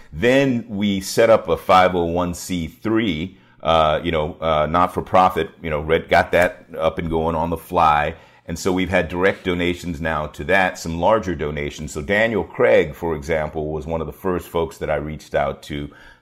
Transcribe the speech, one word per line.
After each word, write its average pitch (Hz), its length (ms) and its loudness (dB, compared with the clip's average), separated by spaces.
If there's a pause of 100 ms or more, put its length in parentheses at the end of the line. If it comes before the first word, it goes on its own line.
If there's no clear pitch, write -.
(120)
Then 123 580 2
we 101 320 -2
set 113 300 2
up 107 180 4
a 82 80 2
five 92 380 4
oh 85 100 2
one 87 300 -2
C 87 320 -6
three, 95 680 -2 (280)
uh, 78 400 4
you 82 80 -2
know, 78 280 -2
uh, 78 280 0
not-for-profit, 87 840 2 (140)
you 80 80 -4
know, 76 100 -2
Red 78 260 0
got 87 260 2
that 87 340 2 (100)
up 80 220 0
and 82 100 -4
going 80 260 0
on 80 140 -2
the 82 80 -4
fly. 78 560 2 (320)
And 85 140 -8
so 98 120 0
we've 92 200 0
had 87 180 2
direct 90 340 0
donations 87 560 -2
now 78 280 -4
to 78 160 -12
that, 92 340 2
some 82 220 -6
larger 92 340 2
donations. 73 600 -8
So 76 100 -8
Daniel 101 400 0
Craig, 101 500 2
for 82 220 -4
example, 76 560 -4
was 78 160 -8
one 82 140 -4
of 76 40 -6
the 73 80 -12
first 90 360 -4
folks 82 280 -2
that 76 140 -6
I 76 60 0
reached 76 360 -10
out 71 300 -4
to. 73 260 -10 (320)